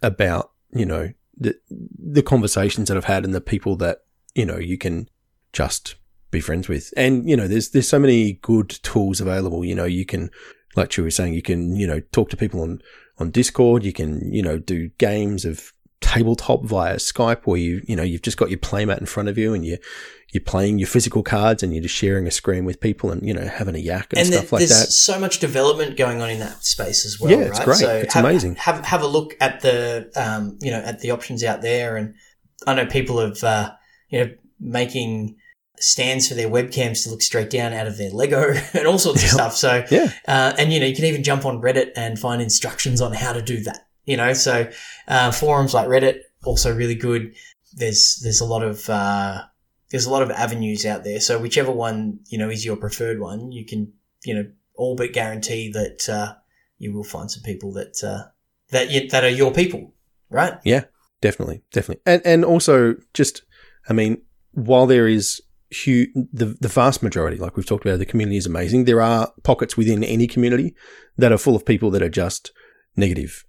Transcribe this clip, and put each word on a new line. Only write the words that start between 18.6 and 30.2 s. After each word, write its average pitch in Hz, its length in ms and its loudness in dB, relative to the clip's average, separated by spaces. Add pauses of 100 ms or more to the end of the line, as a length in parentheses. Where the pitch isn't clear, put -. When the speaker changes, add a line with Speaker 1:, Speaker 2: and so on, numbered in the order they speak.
Speaker 1:
in - 80 -8
front 101 220 -4
of 101 80 -4
you 110 160 0
and 87 140 -2
you, 82 120 -4 (540)
you're 87 120 -2
playing 101 340 0
your 95 80 0
physical - 380 0
cards 110 380 2
and 90 120 -2
you're 80 80 -4
just 85 120 -4
sharing 98 340 0
a - 20 -4
screen 92 340 -2
with 92 160 -6
people 107 300 -2
and, 87 160 -6
you 104 80 -2
know, - 140 -6
having 95 260 -6
a 80 40 -6
yak 85 340 -6
and 170 80 2
Speaker 2:
And 180 80 4
Speaker 1:
stuff - 220 2
Speaker 2:
there, 113 100 4
Speaker 1:
like - 80 4
Speaker 2:
there's 113 180 6
Speaker 1:
that. - 60 0
Speaker 2:
so 196 260 4
much - 220 -2
development 143 560 0
going 120 260 0
on 117 80 -4
in 110 80 -4
that 107 260 -10
space - 400 -2
as 104 160 -10
well, 151 120 6
Speaker 1:
Yeah, 269 160 4
it's - 100 -6
Speaker 2:
right? - 60 -2
Speaker 1:
great. - 140 6
Speaker 2:
So 117 180 2
Speaker 1:
It's 107 180 -2
Speaker 2:
have, 117 100 6
Speaker 1:
amazing. 123 300 2
Speaker 2:
have, 170 300 -2
have 170 180 0
a 147 60 -2
look 151 320 0
at 131 200 -2
the, 120 540 0
um, 107 480 -4